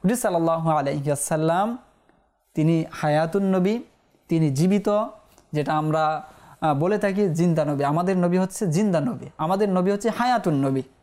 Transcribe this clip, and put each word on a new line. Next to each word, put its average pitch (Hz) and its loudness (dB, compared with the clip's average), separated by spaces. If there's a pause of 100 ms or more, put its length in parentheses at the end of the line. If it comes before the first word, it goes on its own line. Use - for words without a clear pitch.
হুজুর 220 2
সাল্লাল্লাহু 165 0
আলাইহি 143 0
ওয়াসাল্লাম 165 0 (760)
তিনি 160 2
হায়াতুন 160 0
নবী, 190 2 (500)
তিনি 160 2
জীবিত, 202 2 (460)
যেটা 151 -2
আমরা, 156 0 (380)
আহ, 156 2
বলে 180 0
থাকি 196 0
জিন্দা 165 2
নবী। 143 -2
আমাদের 175 0
নবী 175 2
হচ্ছে 185 -2
জিন্দা 175 0
নবী, 127 -6 (120)
আমাদের 196 0
নবী 185 0
হচ্ছে 202 -2
হায়াতুন 226 0
নবী। 135 0 (200)